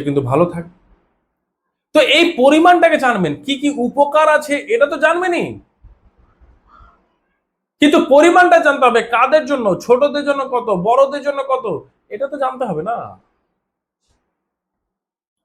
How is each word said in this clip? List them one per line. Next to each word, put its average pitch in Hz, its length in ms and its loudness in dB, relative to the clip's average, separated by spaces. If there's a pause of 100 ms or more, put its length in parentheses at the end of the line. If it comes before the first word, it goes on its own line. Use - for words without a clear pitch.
কিন্তু 143 160 -2 (100)
ভালো 160 220 2
থাকবে। 170 220 -14 (1200)
তো 302 40 4 (180)
এই 339 80 4 (160)
পরিমাণটাকে 320 640 4
জানবেন, 190 280 -2 (120)
কি 277 160 -4
কি 285 80 -2 (160)
উপকার 285 420 0 (100)
আছে 285 180 -4 (180)
এটা 240 180 2
তো - 140 -8
জানবেনই, 339 420 -2 (2250)
কিন্তু 302 160 4 (160)
পরিমাণটা 349 520 6
জানতে 277 220 0
হবে 233 140 2 (120)
কাদের 262 380 2
জন্য, 254 140 -4 (200)
ছোটদের 285 440 0
জন্য 277 120 -4 (120)
কত, 233 140 -4 (180)
বড়দের 277 420 0
জন্য 285 120 -6 (120)
কত, 262 140 -4 (480)
এটা 262 180 -10
তো 302 120 -14
জানতে 254 260 -6
হবে 156 200 -8
না? 233 80 -6 (2500)